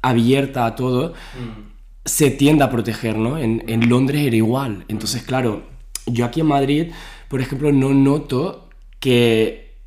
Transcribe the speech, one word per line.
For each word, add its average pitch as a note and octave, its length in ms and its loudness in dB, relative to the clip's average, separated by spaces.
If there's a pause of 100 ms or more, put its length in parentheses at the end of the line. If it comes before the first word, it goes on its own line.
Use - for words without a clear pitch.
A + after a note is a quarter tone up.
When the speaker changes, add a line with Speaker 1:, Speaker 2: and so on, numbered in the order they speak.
Speaker 1:
abierta B2+ 640 2
a A2+ 100 -2
todo, B2+ 380 -2 (260)
Speaker 2:
Mm. G#2+ 280 -14 (360)
Speaker 1:
se - 280 2
tiende C#3+ 340 4
a A#2+ 40 0
proteger, A2+ 480 -4
¿no? A#2+ 200 -2
En, A2+ 300 -2
en A2+ 200 0
Londres C3+ 380 2
era A#2 100 0
igual. A2+ 540 0
Entonces, G#2+ 340 -6
Speaker 2:
Mm. - 20 -18
Speaker 1:
claro, A#2+ 380 -2 (420)
yo A#2+ 200 -2
aquí D#3 160 -2
en D#3 60 2
Madrid, C#3+ 400 2 (420)
por C3+ 100 -4
ejemplo, C#3 320 -2
no C#3 220 4
noto C#3 760 0 (300)
que A#2+ 760 2 (120)